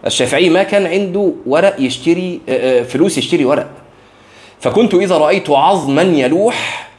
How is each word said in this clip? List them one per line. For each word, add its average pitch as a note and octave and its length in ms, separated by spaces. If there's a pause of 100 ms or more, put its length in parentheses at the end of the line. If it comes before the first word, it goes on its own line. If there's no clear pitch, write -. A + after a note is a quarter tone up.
الشافعي C#3+ 440
ما F3+ 140
كان G3 220
عنده F#3+ 460 (140)
ورق E3+ 340
يشتري، E3+ 720
آه، B2+ 300
آه، A#2+ 40
فلوس D3 340
يشتري C#3+ 280
ورق. C3+ 240 (880)
"فكنت G3+ 340
إذا F#3 240
رأيت D#3 320
عظما D3 520
يلوح F3 960